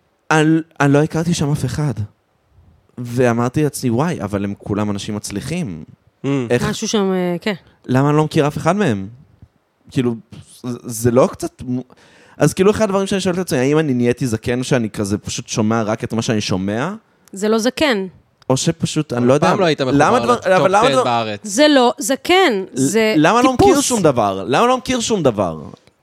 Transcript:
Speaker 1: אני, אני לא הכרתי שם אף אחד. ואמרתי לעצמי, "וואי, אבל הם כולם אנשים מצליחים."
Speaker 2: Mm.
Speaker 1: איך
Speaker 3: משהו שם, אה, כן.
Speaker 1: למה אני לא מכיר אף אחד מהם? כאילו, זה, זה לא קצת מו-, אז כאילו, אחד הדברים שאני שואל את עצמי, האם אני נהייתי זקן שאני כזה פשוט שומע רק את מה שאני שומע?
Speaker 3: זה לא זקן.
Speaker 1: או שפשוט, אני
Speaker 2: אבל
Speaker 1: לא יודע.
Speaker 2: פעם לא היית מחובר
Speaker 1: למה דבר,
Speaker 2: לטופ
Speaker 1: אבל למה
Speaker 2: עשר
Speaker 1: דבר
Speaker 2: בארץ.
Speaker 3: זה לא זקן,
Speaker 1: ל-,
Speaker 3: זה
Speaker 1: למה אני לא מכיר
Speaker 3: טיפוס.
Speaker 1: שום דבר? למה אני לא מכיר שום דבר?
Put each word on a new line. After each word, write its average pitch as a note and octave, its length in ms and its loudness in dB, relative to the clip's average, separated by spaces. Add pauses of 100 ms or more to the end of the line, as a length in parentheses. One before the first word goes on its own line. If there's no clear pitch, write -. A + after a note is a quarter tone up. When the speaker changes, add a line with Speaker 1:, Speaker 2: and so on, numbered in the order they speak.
(320)
Speaker 1:
אני, D#3 140 4 (340)
אני C#3 140 4
לא D3 100 4
הכרתי D#3+ 300 -2
שם D3 180 -2
אף D3 140 -2
אחד. C3+ 280 -4 (1040)
ואמרתי A#2+ 640 0
לעצמי, C3+ 260 -2
"וואי, C#3 320 -2
אבל G2 220 -4
הם G2+ 140 -4
כולם G#2 340 -2
אנשים G2+ 240 -6
מצליחים." G#2 680 -8 (420)
Speaker 2:
Mm. - 20 -2 (220)
Speaker 1:
איך B2 200 2
Speaker 3:
משהו G#3 180 -6
שם, G3 260 0
אה, F3+ 280 -2
כן. G#3+ 120 -4 (320)
Speaker 1:
למה C3 240 2
אני D3 80 2
לא D#3 60 2
מכיר D3+ 240 0
אף D3+ 100 -6
אחד D#3+ 180 0
מהם? A2 320 0 (840)
כאילו, A#2+ 240 -2 (480)
זה, A#2+ 200 -8
זה A#2 280 -2
לא C#3 200 4
קצת - 340 -12
מו-, B2+ 180 -6 (540)
אז D3 160 2
כאילו, F#3+ 180 2
אחד G#3+ 140 -4
הדברים G3 220 -2
שאני G3 140 -2
שואל F3+ 140 -2
את F#3 40 -2
עצמי, F3 200 -4
האם C#3+ 200 2
אני D3+ 140 0
נהייתי A#2+ 340 0
זקן B2 360 -4
שאני A#2+ 260 0
כזה G#2 280 -4
פשוט - 300 -10
שומע A2+ 360 0
רק G#2+ 200 -4
את A#2+ 100 -8
מה A2+ 80 -2
שאני A2 200 -2
שומע? G#2+ 520 -4 (400)
Speaker 3:
זה G3 160 -4
לא A3 100 2
זקן. A3+ 480 -2 (420)
Speaker 1:
או C3 80 2
שפשוט, - 560 -4
אני A#2+ 60 -2
Speaker 2:
אבל B2 80 2
Speaker 1:
לא B2+ 60 6
יודע. D3+ 160 4
Speaker 2:
פעם F#3+ 100 0
לא F#3+ 60 2
היית D3+ 160 0
מחובר C3+ 160 0
Speaker 1:
למה F#3+ 220 4
דבר, A#3+ 140 0
Speaker 2:
לטופ - 140 -2
Speaker 1:
אבל F#3 280 4
למה G#3 40 4
Speaker 2:
עשר B3+ 120 4
Speaker 1:
דבר B3+ 120 2
Speaker 2:
בארץ. A2+ 400 -2
Speaker 3:
זה A3 240 4
לא B3+ 300 4
זקן, C4 360 -2 (400)
Speaker 1:
ל-, - 60 -8
Speaker 3:
זה G#3+ 380 2
Speaker 1:
למה F3+ 220 4
אני B3+ 80 4
לא C4 60 2
מכיר F#4 140 4
Speaker 3:
טיפוס. C#4+ 180 4
Speaker 1:
שום A#3 180 0
דבר? G#2 440 2
למה D3 160 2
אני A#3+ 60 2
לא B3+ 80 2
מכיר B3+ 220 -4
שום G#3+ 240 -2
דבר? G2 380 0 (420)